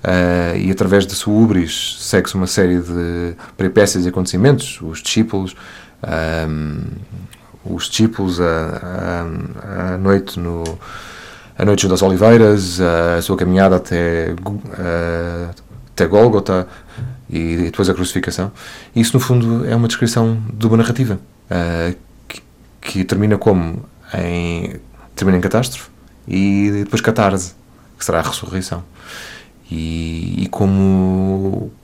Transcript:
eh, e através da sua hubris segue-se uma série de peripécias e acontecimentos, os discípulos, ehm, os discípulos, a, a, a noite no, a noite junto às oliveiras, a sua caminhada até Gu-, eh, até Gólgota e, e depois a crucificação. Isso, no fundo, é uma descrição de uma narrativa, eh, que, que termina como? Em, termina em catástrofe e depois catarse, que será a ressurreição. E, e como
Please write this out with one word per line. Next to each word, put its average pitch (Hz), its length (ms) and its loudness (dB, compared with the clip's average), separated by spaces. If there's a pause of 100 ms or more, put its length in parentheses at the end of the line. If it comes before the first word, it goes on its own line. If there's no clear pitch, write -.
eh, 87 560 2
e 95 100 0
através 95 380 2
da - 80 -10
sua - 180 -2
hubris 104 680 2
segue-se - 340 -2
uma 92 100 0
série 90 340 2
de 85 540 -4 (240)
peripécias 95 480 2
e 90 40 0
acontecimentos, 101 760 0
os 80 180 -10
discípulos, 101 540 -2 (480)
ehm, 80 800 -4 (840)
os 90 240 -6
discípulos, 98 500 0
a, 87 840 -4 (480)
a, 92 200 -4
a 90 40 -4
noite 95 420 2
no, 85 240 -4 (920)
a - 80 2
noite 101 180 4
junto 92 120 4
às 90 80 2
oliveiras, 101 760 6
a 85 420 2
sua 95 160 -2
caminhada 92 400 4
até 85 600 -2
Gu-, 101 220 -8 (160)
eh, 85 680 -4 (460)
até 90 120 2
Gólgota 98 640 4 (640)
e, - 80 -6 (160)
e 85 40 -2 (140)
depois 95 180 0
a 90 40 0
crucificação. 90 580 -4 (440)
Isso, 117 180 2
no 131 80 4
fundo, 117 440 2
é 117 100 -2
uma 117 120 2
descrição 113 500 0 (160)
de 107 140 -2
uma 110 100 6
narrativa, 117 400 0 (320)
eh, 85 460 -2 (320)
que, - 160 -18 (380)
que 95 240 -4
termina 104 320 2
como? 90 460 0 (300)
Em, 87 640 -4 (400)
termina 92 220 2
em 90 40 2
catástrofe 110 480 -2 (380)
e 98 420 2 (140)
depois - 180 -2
catarse, 98 520 0 (440)
que - 80 -10
será 85 140 0
a 78 40 -2
ressurreição. 92 600 -8 (880)
E, 82 720 -6
e 92 60 -4
como 95 1200 2 (120)